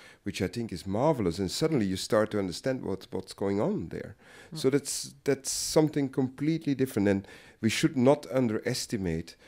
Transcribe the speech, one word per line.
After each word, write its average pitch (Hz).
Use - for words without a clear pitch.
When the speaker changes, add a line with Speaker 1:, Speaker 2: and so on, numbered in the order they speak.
Speaker 1:
which -
I 92
think 113
is 87
marvelous. 104
And 92
suddenly 156
you 92
start 107
to 107
understand 101
what, 95
what's -
going 98
on 135
there. -
Speaker 2:
Mm. 156
Speaker 1:
So 135
that's, 135
that's 135
something 151
completely 143
different. 127
And 98
we 110
should 156
not 131
underestimate, 110